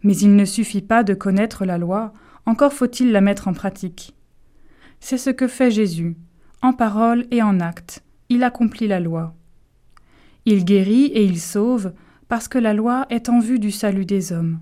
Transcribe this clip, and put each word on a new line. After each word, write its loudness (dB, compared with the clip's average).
Mais 4
il 6
ne 6
suffit -4
pas 2
de 0
connaître -2
la -4
loi, -4
encore 2
faut-il 0
la 4
mettre 0
en -2
pratique. -10
C'est -6
ce -4
que -2
fait 2
Jésus, -2
en 4
parole 0
et 2
en 2
acte. -10
Il 0
accomplit -2
la 0
loi. -6
Il 2
guérit 4
et 0
il 0
sauve -2
parce -6
que -2
la 2
loi -2
est -4
en 4
vue 0
du -2
salut -2
des -2
hommes. -4